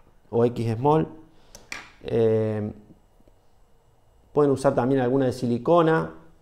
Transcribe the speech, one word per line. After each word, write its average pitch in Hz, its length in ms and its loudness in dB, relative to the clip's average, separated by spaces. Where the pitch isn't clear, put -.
o 117 140 2
X 117 300 -2
small. 147 320 2
Eh, 110 680 -2
pueden 147 180 2
usar 139 240 0
también 135 280 0
alguna 131 240 0
de 123 60 0
silicona. 160 800 0